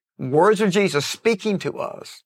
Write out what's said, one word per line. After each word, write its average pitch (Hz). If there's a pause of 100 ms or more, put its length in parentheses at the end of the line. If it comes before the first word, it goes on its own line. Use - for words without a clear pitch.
(200)
words 170
of 214
Jesus 170
speaking 214
to -
us. -